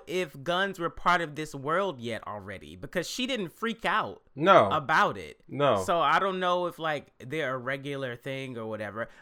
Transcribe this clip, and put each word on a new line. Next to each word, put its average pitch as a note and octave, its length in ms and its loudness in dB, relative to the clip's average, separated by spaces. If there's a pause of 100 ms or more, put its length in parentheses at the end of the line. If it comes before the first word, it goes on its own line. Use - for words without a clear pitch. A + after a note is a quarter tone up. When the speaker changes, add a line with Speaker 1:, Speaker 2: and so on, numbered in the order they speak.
Speaker 1:
if D#3 380 -4
guns F#3 360 0
were E3 100 -2
part F3 320 2
of D3+ 140 -6
this D3+ 200 -8
world D#3+ 420 -2
yet A2+ 300 -8
already, F#2+ 480 -12
because D#3+ 340 -6
she B3+ 160 -4
didn't A3+ 280 -4
freak A3+ 320 -6
out F3 360 -2 (140)
Speaker 2:
No. D3+ 340 8
Speaker 1:
about D#3 480 2
it. D2+ 300 -14
Speaker 2:
No. B2+ 380 4
Speaker 1:
So E3+ 160 2
I D3+ 180 4
don't F#3 220 0
know F3+ 240 2
if, E3 120 -6
like, D3+ 360 -4 (120)
they're C3 300 -2
a - 20 -6
regular C3+ 600 -6
thing C3+ 400 -8
or A2+ 80 -6
whatever. G#2+ 420 -6 (140)